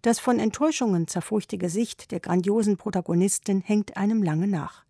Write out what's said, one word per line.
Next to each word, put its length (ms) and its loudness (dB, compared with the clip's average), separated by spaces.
Das 160 2
von 200 2
Enttäuschungen 680 0
zerfurchte 480 -4
Gesicht 540 -4
der 100 -6
grandiosen 560 2
Protagonistin 880 0
hängt 340 0
einem 260 0
lange 240 0
nach. 440 -4